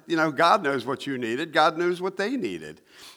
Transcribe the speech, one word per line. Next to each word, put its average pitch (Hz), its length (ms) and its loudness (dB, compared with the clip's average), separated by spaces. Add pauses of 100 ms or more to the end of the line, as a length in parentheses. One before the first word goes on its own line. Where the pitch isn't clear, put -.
you 165 100 -4
know, 160 160 2
God 170 320 4
knows 139 220 -2
what 131 220 -6
you 139 100 -4
needed. 123 340 -4
God 160 260 4
knows 175 240 -2
what 190 160 -6
they 220 200 -2
needed, 80 440 -8 (360)